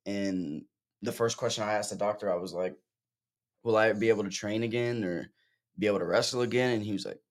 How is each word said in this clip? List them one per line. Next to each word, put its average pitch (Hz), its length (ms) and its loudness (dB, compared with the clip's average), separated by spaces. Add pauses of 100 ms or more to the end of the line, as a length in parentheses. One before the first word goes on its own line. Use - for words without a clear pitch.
And 92 600 -4 (360)
the 107 100 -4
first 117 260 -2
question 110 260 -2
I 107 100 0
asked 104 180 -2
the 101 60 -8
doctor, 101 340 -2
I 87 60 0
was 90 160 -6
like, 92 240 -4 (880)
"Will 113 140 4
I 110 160 6
be 110 160 2
able 104 160 4
to 95 60 -4
train 110 320 -2
again 120 420 0
or 87 260 -4 (460)
be 101 100 2
able 98 120 4
to 87 60 0
wrestle 120 360 2
again?" 123 340 2
And 107 80 -2
he 104 100 -4
was 95 120 -4
like, - 260 -10